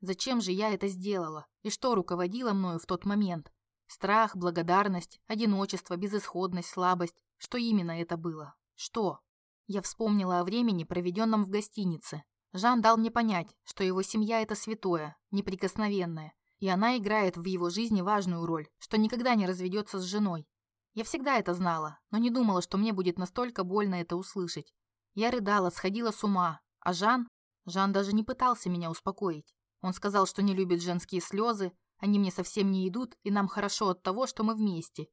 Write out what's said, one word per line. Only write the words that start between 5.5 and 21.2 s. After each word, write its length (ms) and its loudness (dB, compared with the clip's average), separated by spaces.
безысходность, 760 -2
слабость. 520 0
Что 220 -8
именно 420 0
это 160 -4
было? 380 -8
Что? 460 -4
Я 160 -4
вспомнила 580 2
о 40 2
времени, 400 2
проведённом 600 2
в 60 -6
гостинице. 720 -2
Жан 280 2
дал 160 8
мне 140 2
понять, 440 0
что 200 -4
его 180 0
семья – 400 0
это 120 -4
святое, 600 -2
неприкосновенное, 1000 -2
и 80 -2
она 280 4
играет 400 2
в 80 -8
его 260 -2
жизни 300 0
важную 460 0
роль, 220 -4
что 200 -2
никогда 360 2
не 120 4
разведётся 520 -2
с 60 -4
женой. 420 -2
Я 100 -4
всегда 340 0